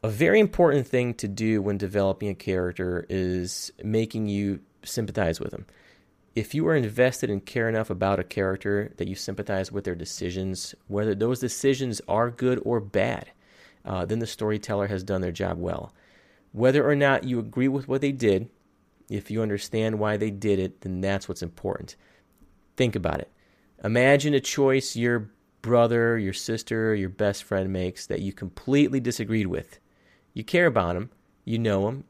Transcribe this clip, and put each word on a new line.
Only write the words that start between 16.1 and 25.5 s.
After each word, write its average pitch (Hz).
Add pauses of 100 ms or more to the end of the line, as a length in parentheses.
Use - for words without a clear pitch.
Whether 127
or 147
not 139
you 123
agree 117
with 135
what 135
they 139
did, 113 (600)
if -
you 110
understand 110
why 107
they 107
did 101
it, 92
then 92
that's 98
what's 90
important. - (840)
Think 120
about 82
it. - (540)
Imagine 135
a 135
choice 135
your 117 (320)